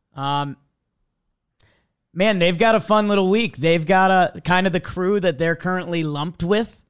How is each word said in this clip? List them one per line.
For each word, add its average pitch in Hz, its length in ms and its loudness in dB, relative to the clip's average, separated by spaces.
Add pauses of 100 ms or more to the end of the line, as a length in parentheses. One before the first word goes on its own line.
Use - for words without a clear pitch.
(160)
um, 139 400 -6 (1600)
man, 196 260 0
they've 170 180 2
got 226 160 4
a 214 60 4
fun 208 300 0
little 196 200 2
week. 214 280 0
They've 160 280 0
got 190 260 4
a, 180 280 2
kind 180 260 0
of 185 60 0
the 175 80 -2
crew 190 400 -2
that 175 180 0
they're 165 200 -2
currently 175 460 -4
lumped 151 380 -6
with. 208 480 -2